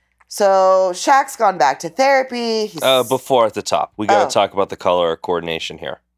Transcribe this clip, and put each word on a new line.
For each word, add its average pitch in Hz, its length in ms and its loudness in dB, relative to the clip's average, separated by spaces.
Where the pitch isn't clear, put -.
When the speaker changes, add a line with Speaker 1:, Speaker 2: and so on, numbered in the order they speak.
Speaker 1:
So 190 680 2
Shaq's 277 420 0
gone 196 220 0
back 147 220 2
to 170 100 -10
therapy. 247 800 0
He's 165 160 -10
Speaker 2:
Uh, 131 200 4
before 123 420 0
at 104 80 -4
the 104 80 -6
top, - 360 -4
we 107 100 -6
gotta 170 180 2
Speaker 1:
Oh. 139 40 -8
Speaker 2:
talk 101 240 0
about 95 160 -2
the 98 60 -10
color 90 400 0
coordination 85 600 -6
here. 78 240 -12